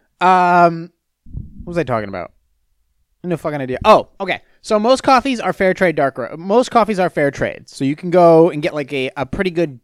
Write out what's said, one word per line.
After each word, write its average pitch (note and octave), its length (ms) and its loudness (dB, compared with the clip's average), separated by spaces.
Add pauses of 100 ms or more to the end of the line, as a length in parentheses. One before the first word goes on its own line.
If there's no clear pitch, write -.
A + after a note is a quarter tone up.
(200)
Um, F3 720 2 (720)
what - 40 -18
was F3 100 -10
I E3 60 0
talking A2+ 260 -4
about? F#2 240 -12 (920)
No F3 140 -4
fucking D3+ 240 -6
idea. B2+ 240 -6
Oh, F#3+ 240 4 (100)
okay. F#3 220 -6 (200)
So G#3+ 160 0
most A#3+ 260 0
coffees C4 360 0
are F#3 140 -4
fair F#3 200 0
trade F3 220 -2
dark C#3 220 -2
ro-, B2 200 -10
most G3 320 0
coffees G#3+ 300 0
are F3+ 100 0
fair C#3+ 220 0
trade. - 380 -8
So - 160 -6
you C#3+ 100 -2
can F3+ 140 -10
go E3+ 400 6
and D3+ 120 -6
get, E3 120 -4
like, C#3+ 180 -8
a, C3+ 240 -4
a C3+ 100 -6
pretty F#3+ 260 -6
good, D#3+ 320 -4